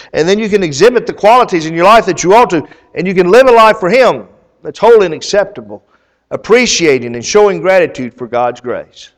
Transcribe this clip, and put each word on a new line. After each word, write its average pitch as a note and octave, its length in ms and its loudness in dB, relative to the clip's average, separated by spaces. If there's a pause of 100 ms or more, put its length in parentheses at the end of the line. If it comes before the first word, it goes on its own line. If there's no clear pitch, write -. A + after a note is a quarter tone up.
(140)
And D3+ 120 0
then G3+ 120 0
you A3 100 -4
can G3 140 -2
exhibit F3+ 440 0
the F3+ 60 -6
qualities G3+ 540 0
in E3 80 -10
your E3+ 100 -2
life G#3+ 220 4
that F3+ 160 -4
you E3+ 100 2
ought A#3+ 180 4
to, D#3 160 -4 (280)
and F3 120 -6
you F#3+ 80 -4
can F3+ 160 0
live C4 180 4
a B3 40 2
life A3 260 4
for F3+ 120 -4
him G3 380 0 (340)
that's D#3 160 -14
holy A3 260 4
and D#3+ 100 -6
acceptable, C#3+ 720 -6 (460)
appreciating D#3 840 0
and A#2 80 -12
showing G3+ 360 0
gratitude D#3+ 540 -2
for B2+ 120 -14
God's A#2+ 360 -4
grace. G2+ 560 -12